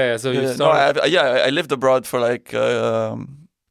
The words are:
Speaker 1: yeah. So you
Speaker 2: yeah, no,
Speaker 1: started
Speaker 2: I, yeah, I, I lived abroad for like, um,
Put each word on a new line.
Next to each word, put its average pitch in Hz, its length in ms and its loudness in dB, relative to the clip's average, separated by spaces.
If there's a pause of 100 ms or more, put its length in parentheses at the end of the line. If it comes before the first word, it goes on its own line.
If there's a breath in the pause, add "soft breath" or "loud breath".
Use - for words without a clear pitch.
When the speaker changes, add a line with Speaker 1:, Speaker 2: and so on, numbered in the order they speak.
Speaker 1:
yeah. 117 100 0
So 127 140 -4
you 131 80 0
Speaker 2:
yeah, 135 80 0
no, 127 60 -2
Speaker 1:
started 143 500 2
Speaker 2:
I, - 20 2
yeah, 165 160 2
I, 127 260 2
I - 20 2
lived 151 220 -4
abroad 131 340 2
for 131 120 -4
like, 120 360 -2
um, 117 920 -4 (240)